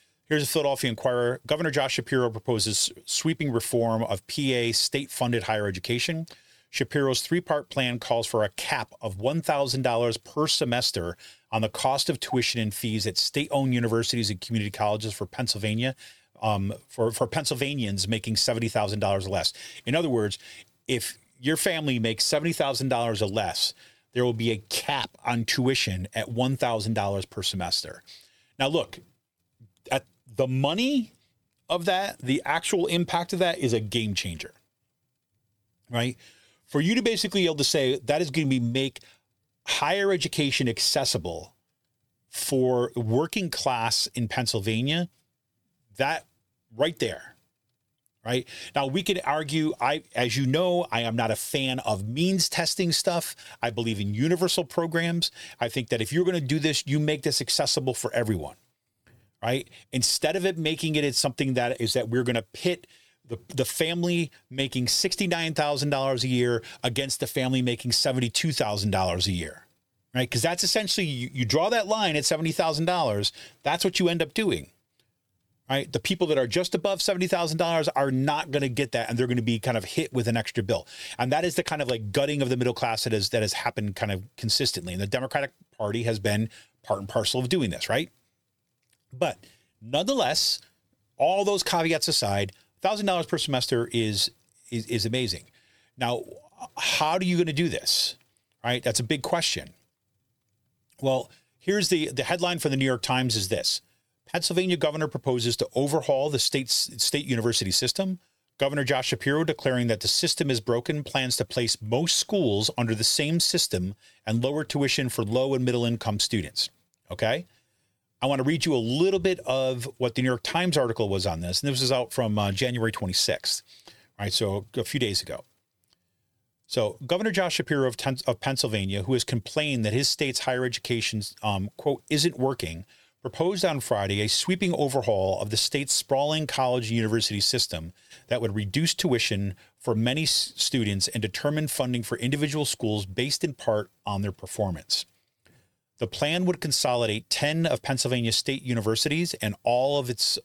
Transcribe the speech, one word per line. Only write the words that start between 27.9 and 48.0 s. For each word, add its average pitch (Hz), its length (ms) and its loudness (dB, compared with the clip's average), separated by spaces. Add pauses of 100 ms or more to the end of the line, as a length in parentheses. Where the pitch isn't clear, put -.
Now, 135 100 2
look, 151 320 -2 (920)
at 135 140 0 (220)
the 131 200 0
money 208 640 0 (560)
of 170 160 0
that, 196 340 0
the 131 240 0
actual 165 440 2
impact 170 440 0
of 180 80 0
that 175 200 2
is 123 120 2
a 117 80 4
game 107 340 0
changer, 87 400 -6 (1400)
right? 120 280 0 (480)
For 147 160 0
you 196 140 2
to 254 60 2
basically 208 400 0
be 175 40 4
able 160 100 0
to 143 80 0
say 135 360 2
that 143 220 0
is 143 100 -4
gonna 156 160 2
be, 131 120 4
make 131 420 -2 (640)
higher 196 460 0
education 147 560 0
accessible 87 840 -2 (760)
for 127 640 2
working 139 540 2
class 117 640 0
in 117 120 0
Pennsylvania, 120 800 0 (880)
that 143 280 0 (500)
right 151 240 0
there, - 360 -4 (920)